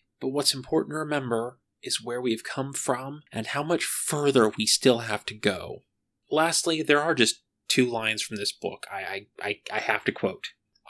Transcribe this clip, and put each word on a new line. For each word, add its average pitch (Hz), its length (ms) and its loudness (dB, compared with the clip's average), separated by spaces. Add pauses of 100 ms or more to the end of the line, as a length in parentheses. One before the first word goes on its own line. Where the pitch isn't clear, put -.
(200)
but 131 100 -4
what's 139 240 2
important 151 400 -2
to 156 40 -4
remember 147 640 -2 (240)
is - 200 -4
where 120 180 -4
we've 113 220 0
come 139 300 -6
from 139 480 -4 (100)
and 113 160 -6
how 143 160 -4
much 165 200 0
further 135 640 4
we 107 160 -2
still 117 340 6
have 110 260 -4
to 107 100 -6
go. 90 480 -2 (480)
Lastly, 156 500 2
there 147 200 4
are 165 120 2
just 120 300 2 (240)
two 127 180 4
lines 110 360 -2
from - 160 -6
this 101 160 -4
book - 360 -8
I, 196 380 -8 (140)
I, - 80 -4
I, - 100 -4 (140)
I 214 60 -4
have - 260 -2
to 107 80 2
quote. - 340 -4 (420)